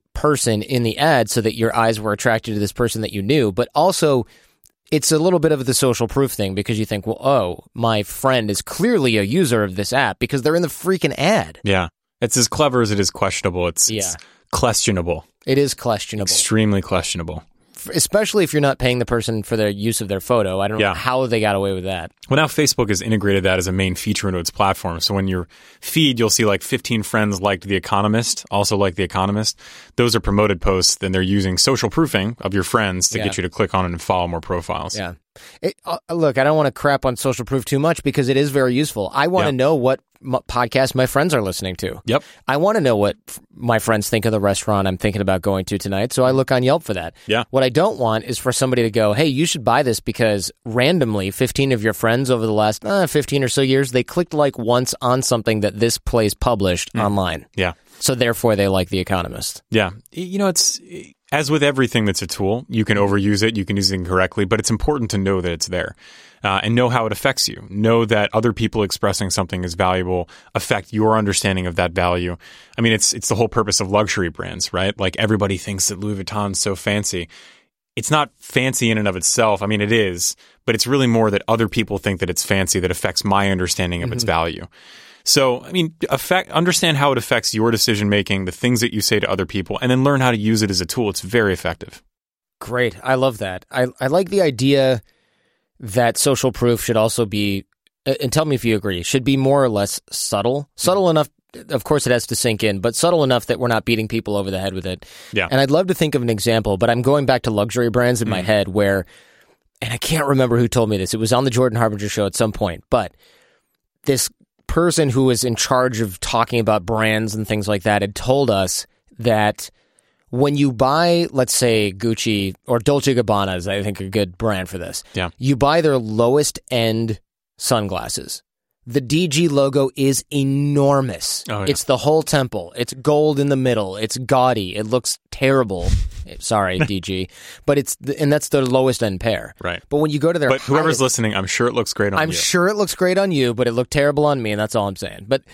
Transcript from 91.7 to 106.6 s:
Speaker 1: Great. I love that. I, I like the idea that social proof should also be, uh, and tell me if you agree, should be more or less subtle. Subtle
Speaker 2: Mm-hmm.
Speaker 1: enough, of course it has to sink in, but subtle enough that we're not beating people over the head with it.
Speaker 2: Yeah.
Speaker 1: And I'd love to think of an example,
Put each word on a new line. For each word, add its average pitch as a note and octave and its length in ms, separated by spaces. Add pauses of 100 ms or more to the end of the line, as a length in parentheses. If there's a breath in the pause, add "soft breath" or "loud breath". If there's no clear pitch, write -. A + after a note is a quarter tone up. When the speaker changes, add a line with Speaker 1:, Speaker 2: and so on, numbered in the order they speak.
Speaker 1:
Great. A#2+ 400
I C3 140
love B2+ 220
that. F#2 320
I, B2+ 180 (120)
I C3 60
like F3 240
the G3 100
idea C3+ 640 (800)
that A#2 360
social C3+ 340
proof A#2+ 320
should A2+ 140
also A2 300
be, G2+ 400 (400)
uh, C3+ 160
and C3 100
tell D#3 140
me D3 80
if A#2+ 100
you A2+ 100
agree, F#2 280
should C3 220
be C3+ 120
more C3+ 260
or B2+ 60
less G2+ 320 (100)
subtle. B2 640
Subtle F#3+ 280
Speaker 2:
Mm-hmm. F3 60
Speaker 1:
enough, D#3 180 (460)
of A#2+ 100
course - 220
it B2 60
has A#2+ 160
to A2+ 80
sink A2 280
in, G2 160
but A2+ 140
subtle E3+ 280
enough B2+ 240
that A#2+ 140
we're B2 80
not A2+ 160
beating A2 240
people G#2+ 260
over G2 160
the F#2+ 100
head F#2+ 120
with F#2 140
it. F2+ 180 (280 loud breath)
Speaker 2:
Yeah. F#2 180
Speaker 1:
And C3 100
I'd C3+ 100
love F3+ 180
to F#3 60
think D#3 200
of C3 80
an A#2+ 80
example, A2 480